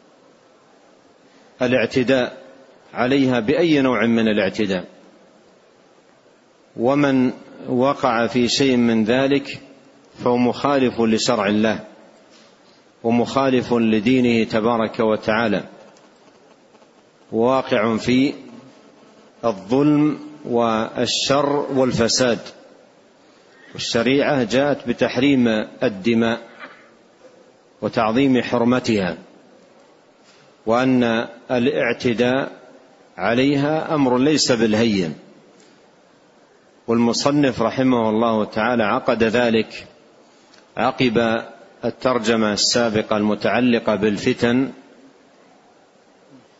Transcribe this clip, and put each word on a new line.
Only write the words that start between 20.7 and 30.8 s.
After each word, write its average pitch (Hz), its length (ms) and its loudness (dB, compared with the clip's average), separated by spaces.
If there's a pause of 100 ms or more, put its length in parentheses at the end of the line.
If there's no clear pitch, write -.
والفساد. 120 640 0 (1300)
والشريعة 127 680 0
جاءت 131 440 0
بتحريم 123 600 2 (360)
الدماء 113 580 0 (1400)
وتعظيم 120 600 2
حرمتها، 117 760 0 (1500)
وأن 120 640 2 (240)